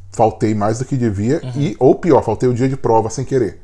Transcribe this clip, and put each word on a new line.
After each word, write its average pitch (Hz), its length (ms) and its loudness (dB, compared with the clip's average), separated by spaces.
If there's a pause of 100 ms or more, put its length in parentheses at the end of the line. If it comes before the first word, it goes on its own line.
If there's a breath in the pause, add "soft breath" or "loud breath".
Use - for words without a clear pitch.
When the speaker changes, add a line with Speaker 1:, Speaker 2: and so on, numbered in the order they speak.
(120)
Speaker 1:
faltei 110 440 0
mais 110 240 -2
do 131 60 -6
que - 100 -6
devia, 113 480 -2
Speaker 2:
Uhum. 127 140 -10
Speaker 1:
e, 143 200 -2
ou - 180 6
pior, 139 280 2
faltei 117 240 -2
o 123 60 2
dia 127 160 0
de 131 80 -4
prova 113 320 2
sem 127 160 -6
querer. 123 380 -4